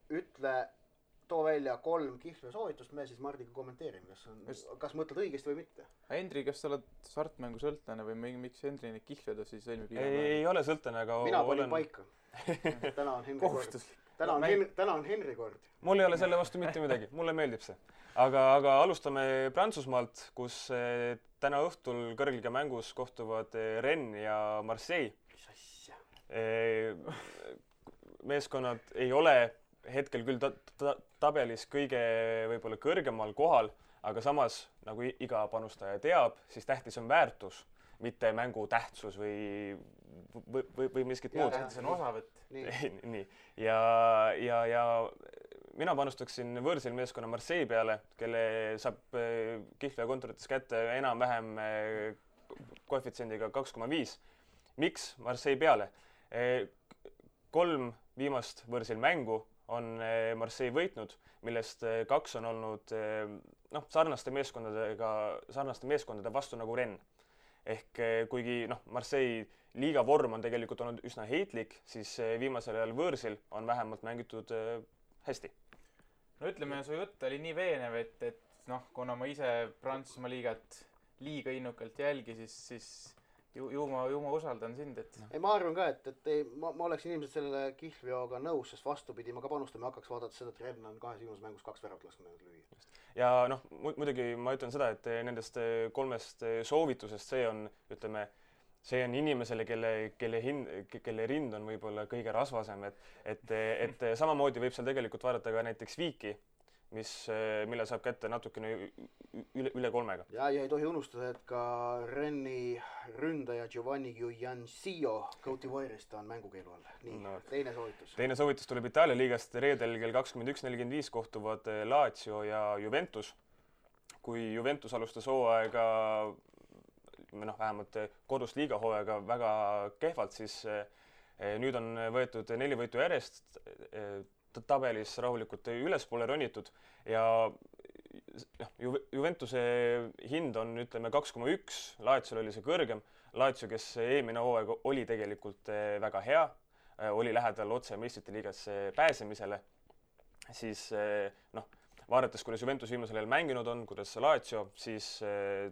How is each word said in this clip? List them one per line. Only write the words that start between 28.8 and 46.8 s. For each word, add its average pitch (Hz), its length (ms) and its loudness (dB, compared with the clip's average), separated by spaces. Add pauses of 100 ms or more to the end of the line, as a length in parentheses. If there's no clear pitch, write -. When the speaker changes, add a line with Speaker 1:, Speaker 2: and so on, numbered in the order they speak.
Speaker 3:
ei 127 200 2
ole 147 220 10 (500)
hetkel 131 400 -2
küll 127 140 0
ta-, 135 140 2 (200)
ta-, 143 240 0 (200)
tabelis 135 500 2
kõige 135 340 2 (460)
võib-olla 113 300 -2
kõrgemal 120 580 2
kohal, 139 360 8 (340)
aga 110 180 -2
samas, 143 400 4 (180)
nagu 110 240 -6
i-, 131 120 -4
iga 117 300 0
panustaja 104 520 -4
teab, 147 460 6
siis - 220 -16
tähtis 127 320 -4
on 117 100 -4
väärtus, 127 540 4 (340)
mitte 117 360 0
mängu 110 340 -2
tähtsus 110 520 -2
või, 104 560 -4 (680)
või, 127 220 -2
või, 131 240 -2
või 131 160 0
miskit 127 300 -6
Speaker 1:
Jaa, 151 100 2
Speaker 3:
muud. 143 100 2
Speaker 2:
Tähtis 131 260 -6
on 131 100 -2
osavõtt. 127 400 -4 (160)
Speaker 1:
Nii. 131 440 -6
Speaker 3:
<laughs> 98 220 -10
Nii. 101 140 -6 (320)
Ja, 110 220 4 (520)
ja, 117 320 2
ja 117 200 4 (880)
mina 170 220 0
panustaksin 127 640 -2
võõrsil 131 340 0